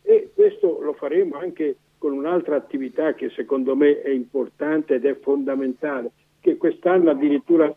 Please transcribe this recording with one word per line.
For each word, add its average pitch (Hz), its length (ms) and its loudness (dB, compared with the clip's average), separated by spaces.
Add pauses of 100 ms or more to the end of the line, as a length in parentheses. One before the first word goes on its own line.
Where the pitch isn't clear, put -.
e 403 320 2
questo 392 480 2
lo 147 120 -4
faremo 151 440 -2
anche 160 380 -4 (240)
con 147 140 -2
un'altra 151 420 -2
attività 135 580 -4
che - 160 -8
secondo 131 460 -2
me 147 260 4
è 139 80 -6
importante 143 840 -2
ed 123 100 -4
è 139 140 2
fondamentale, 135 920 -4 (300)
che 175 180 0
quest'anno 175 540 2
addirittura 147 640 2